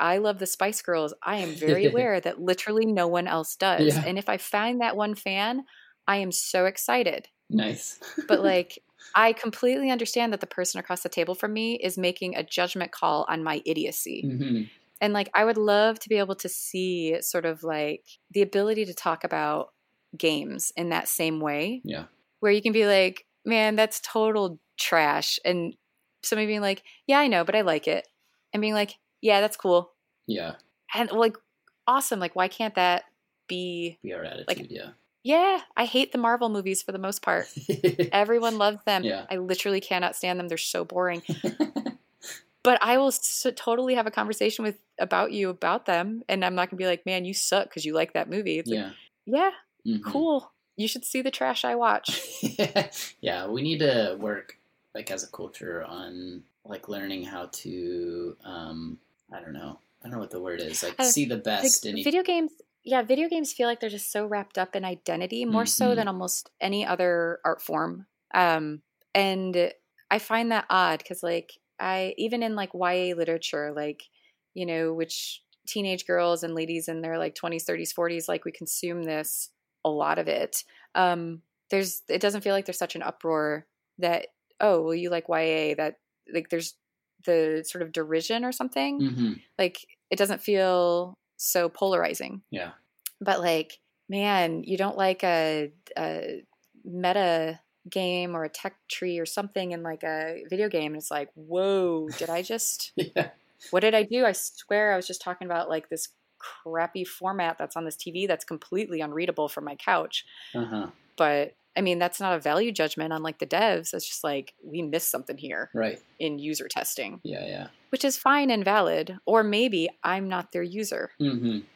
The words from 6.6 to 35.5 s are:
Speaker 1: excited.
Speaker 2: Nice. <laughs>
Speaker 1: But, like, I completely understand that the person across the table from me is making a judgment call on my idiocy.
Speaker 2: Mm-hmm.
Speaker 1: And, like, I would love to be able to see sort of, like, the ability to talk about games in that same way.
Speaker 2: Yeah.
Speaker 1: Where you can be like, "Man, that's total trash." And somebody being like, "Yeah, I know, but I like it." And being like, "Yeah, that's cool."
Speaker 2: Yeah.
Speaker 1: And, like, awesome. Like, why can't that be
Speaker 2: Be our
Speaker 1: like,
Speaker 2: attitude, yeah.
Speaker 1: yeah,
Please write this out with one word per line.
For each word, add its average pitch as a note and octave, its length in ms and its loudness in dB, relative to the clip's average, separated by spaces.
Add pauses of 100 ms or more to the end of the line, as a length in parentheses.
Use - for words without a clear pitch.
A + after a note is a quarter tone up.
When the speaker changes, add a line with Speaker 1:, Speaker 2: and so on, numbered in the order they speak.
Speaker 1:
excited. A#3 600 0 (220)
Speaker 2:
Nice. G#3+ 500 -2 (160)
<laughs> D4+ 100 -6
Speaker 1:
But, G3 160 4
like, F#3 400 2 (320)
I A3+ 180 8
completely B3+ 580 0
understand A#3 420 0
that G3 80 -4
the F#3 60 -4
person F3+ 340 -4
across F3+ 220 -6
the F3 60 -6
table F3 280 -2
from G#3+ 160 -4
me A3+ 240 -2
is F#3 220 -4
making F3+ 380 -2
a E3 80 -2
judgment F3+ 480 -2
call D#3 360 2
on E3 160 -2
my D3+ 220 -2
idiocy. - 600 0
Speaker 2:
Mm-hmm. B2+ 360 0 (400)
Speaker 1:
And, G#3 120 2
like, G3+ 200 0
I G3+ 120 6
would A3+ 100 4
love G#3+ 440 4
to - 100 -12
be G#3+ 80 4
able F#3+ 180 0
to F#3 120 -8
see F3 720 -2
sort E3+ 240 -2
of, D#3+ 180 -4
like, D3+ 400 -4 (260)
the G3+ 120 2
ability G#3 420 2
to F3+ 100 -6
talk E3 300 -2
about D3+ 480 -2 (440)
games D3 600 -2
in E3+ 140 -4
that - 180 0
same D#3+ 320 0
way. D#3 440 -2
Speaker 2:
Yeah. - 200 -8 (360)
Speaker 1:
Where G#3 120 6
you G#3 100 6
can A3 100 2
be A3 140 6
like, F#3+ 400 4 (200)
"Man, G#3+ 300 4
that's G#3+ 240 2
total G#3+ 600 0 (180)
trash." D3 680 4
And F3 300 0 (480)
somebody G#3+ 240 0
being G#3+ 140 0
like, G3 220 0 (240)
"Yeah, C#4 120 6
I D4 100 6
know, F3 160 4
but F#3+ 120 2
I A3 60 6
like D#3+ 260 2
it." - 180 0 (460)
And G#3 80 -2
being G#3+ 140 0
like, G#3 200 0 (280)
"Yeah, G#3 180 6
that's G#3+ 160 2
cool." F3 360 4 (340)
Speaker 2:
Yeah. E2+ 300 -4 (380)
Speaker 1:
And, A3+ 180 0
like, A3 240 4 (500)
awesome. B3+ 340 2
Like, F3 160 -4
why F#3 120 4
can't G#3+ 260 -4
that F3+ 300 4 (440)
be F3 540 -6
Speaker 2:
Be - 100 -10
our - 120 -8
Speaker 1:
like, - 80 -8 (260)
Speaker 2:
attitude, - 120 -12
yeah. - 200 -12 (340)
Speaker 1:
yeah, F4 380 4 (160)